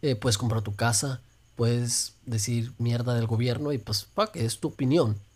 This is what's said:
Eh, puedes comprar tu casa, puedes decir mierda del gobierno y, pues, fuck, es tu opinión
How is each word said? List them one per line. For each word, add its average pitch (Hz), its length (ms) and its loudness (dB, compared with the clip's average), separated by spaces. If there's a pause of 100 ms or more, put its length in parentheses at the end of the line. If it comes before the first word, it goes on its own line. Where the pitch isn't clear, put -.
Eh, 139 140 2
puedes 110 220 0
comprar 113 240 0
tu 101 140 -6
casa, 120 460 0 (340)
puedes 120 580 0 (120)
decir 117 520 -2
mierda 120 380 0
del 113 120 0
gobierno 120 460 0
y, 135 60 -2
pues, - 260 -4 (100)
fuck, 214 200 0
es 113 240 -2
tu 160 100 -2
opinión 135 480 2 (180)